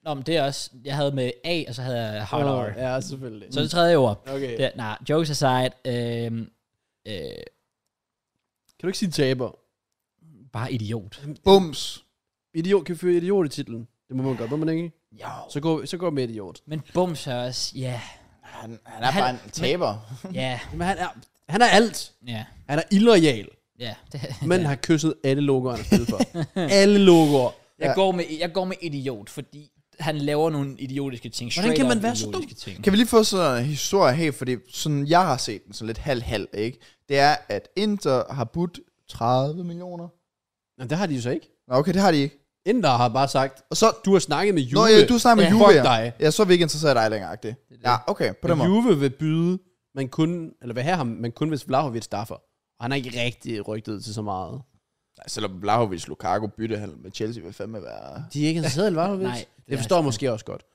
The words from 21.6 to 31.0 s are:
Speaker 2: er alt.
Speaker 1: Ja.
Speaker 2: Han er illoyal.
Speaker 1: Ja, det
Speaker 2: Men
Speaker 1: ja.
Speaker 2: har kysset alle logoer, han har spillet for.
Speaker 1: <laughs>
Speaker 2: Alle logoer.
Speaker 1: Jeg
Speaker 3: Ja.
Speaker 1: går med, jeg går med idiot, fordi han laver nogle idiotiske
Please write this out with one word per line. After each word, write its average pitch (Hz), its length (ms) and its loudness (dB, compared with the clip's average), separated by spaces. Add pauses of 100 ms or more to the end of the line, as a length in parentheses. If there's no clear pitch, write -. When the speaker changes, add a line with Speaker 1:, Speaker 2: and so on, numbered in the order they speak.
Speaker 2:
er 240 40 8
alt. 208 460 4 (140)
Speaker 1:
Ja. 110 180 -10 (240)
Speaker 2:
Han 147 100 0
er 165 120 0
illoyal. 180 580 6 (300)
Speaker 1:
Ja, 117 160 -12 (180)
det 131 220 -10 (120)
Speaker 2:
Men 180 140 2
Speaker 1:
ja. 165 60 0
Speaker 2:
har 139 100 0
kysset 156 380 0 (100)
alle 139 180 2
logoer, 131 340 0
han - 20 -10
har - 60 -10
spillet 120 240 2
for. 98 120 -4 (300)
Speaker 1:
<laughs> 190 100 -6 (220)
Speaker 2:
Alle 208 160 6
logoer. 156 520 6 (280)
Speaker 1:
Jeg - 100 -4
Speaker 3:
Ja. 127 60 0
Speaker 1:
går 190 180 2
med, 175 120 -4 (160)
jeg 170 120 -4
går 185 120 -2
med 185 160 -6
idiot, 135 500 -8
fordi 147 400 -18 (300)
han 156 180 -4
laver 147 320 0
nogle 139 280 -6
idiotiske 131 500 -8